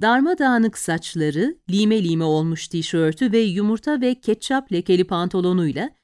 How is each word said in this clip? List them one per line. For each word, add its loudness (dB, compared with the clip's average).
darmadağınık 2
saçları, -2
lime 2
lime 0
olmuş -2
tişörtü -2
ve 4
yumurta 0
ve 0
ketçap -2
lekeli 2
pantolonuyla -2